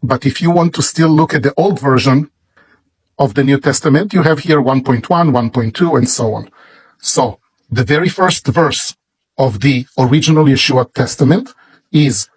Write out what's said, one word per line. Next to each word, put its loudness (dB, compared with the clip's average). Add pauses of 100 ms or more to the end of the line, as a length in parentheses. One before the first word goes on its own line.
But -4
if -2
you 0
want 0
to -4
still 0
look 2
at -2
the 0
old 0
version 0 (880)
of -2
the 0
New 2
Testament, 0
you 2
have 2
here 0
one 0
point -2
one, 2
one 0
point -4
two, 0
and 2
so -2
on. -10 (500)
So -4 (300)
the -2
very 0
first -2
verse -2 (420)
of -2
the 0 (120)
original 2
Yeshua 0
Testament 0 (380)
is 0